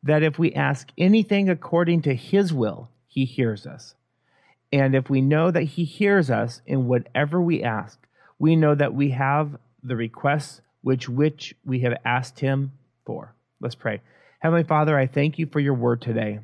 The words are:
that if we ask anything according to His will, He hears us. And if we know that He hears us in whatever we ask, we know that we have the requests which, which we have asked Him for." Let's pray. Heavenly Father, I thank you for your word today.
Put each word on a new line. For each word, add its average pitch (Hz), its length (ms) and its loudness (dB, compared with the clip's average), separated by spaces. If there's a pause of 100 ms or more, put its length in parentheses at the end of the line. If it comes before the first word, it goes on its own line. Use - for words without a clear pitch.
that 151 220 2
if 156 160 -2
we 160 140 0
ask 143 440 -4
anything 202 520 2
according 170 520 0
to 139 140 0
His 185 380 0
will, 117 360 -4 (160)
He 135 200 -2
hears 117 420 -4
us. - 280 -20 (760)
And 135 240 4
if 131 140 0
we 135 100 2
know 151 320 2
that 160 120 0
He 160 200 -4
hears 190 460 2
us 117 360 -2
in 135 220 -2
whatever 143 540 -2
we 165 200 0
ask, 107 380 -6 (380)
we 160 180 4
know 151 200 6
that 143 180 0
we 143 160 0
have 139 500 -2 (240)
the 123 140 -6
requests 143 640 -4 (200)
which, 127 280 -2
which 147 440 -2 (120)
we 127 160 -4
have 120 240 -2
asked 131 340 -4
Him 135 320 -2 (340)
for." - 300 -12 (240)
Let's 120 160 -8
pray. 107 240 -8 (400)
Heavenly 165 240 2
Father, 151 340 2
I 135 80 2
thank 143 320 -2
you 160 100 -4
for 147 120 -4
your 139 140 0
word 120 280 0
today. 110 420 -4